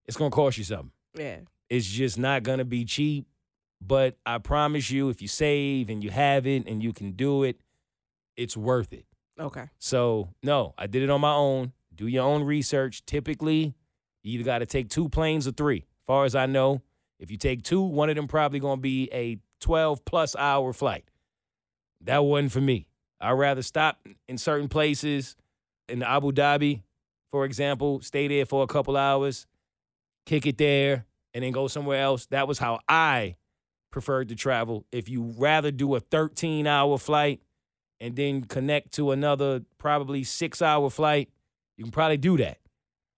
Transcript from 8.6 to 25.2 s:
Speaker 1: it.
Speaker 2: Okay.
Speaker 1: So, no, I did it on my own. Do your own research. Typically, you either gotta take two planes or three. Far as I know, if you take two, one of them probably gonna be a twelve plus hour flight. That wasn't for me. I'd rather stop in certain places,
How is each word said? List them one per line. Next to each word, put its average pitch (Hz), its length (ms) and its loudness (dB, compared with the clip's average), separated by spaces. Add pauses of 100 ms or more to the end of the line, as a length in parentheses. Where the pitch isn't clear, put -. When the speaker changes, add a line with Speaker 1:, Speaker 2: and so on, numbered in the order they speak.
Speaker 1:
it. - 120 -18 (340)
Speaker 2:
Okay. 143 300 -10 (100)
Speaker 1:
So, 117 500 0 (140)
no, 139 360 0
I - 80 -8
did 120 160 -2
it 139 80 2
on 143 100 2
my 147 140 2
own. 135 380 0 (220)
Do 107 120 -8
your 127 180 0
own 147 200 2
research. 139 640 -2
Typically, 151 680 -2 (480)
you 110 160 -8
either 117 60 -4
gotta 120 220 0
take 131 240 -2
two 160 180 0
planes 156 400 0
or - 40 -2
three. 143 340 0 (200)
Far 139 180 4
as 131 120 2
I 131 100 2
know, 135 360 2 (360)
if 95 140 -16
you 107 40 -8
take 123 280 -2
two, 185 180 2
one 151 280 0
of 156 40 0
them 147 140 -4
probably 143 320 0
gonna 135 200 -2
be 131 320 -2
a 120 260 -4 (220)
twelve 160 440 2
plus 160 320 0
hour 139 360 2
flight. 120 320 -2 (1000)
That 135 220 2
wasn't 143 280 2
for 131 80 0
me. 127 260 0 (340)
I'd 110 120 0
rather 135 300 2
stop - 440 -2 (220)
in 127 100 -10
certain 147 300 0
places, 147 680 0 (540)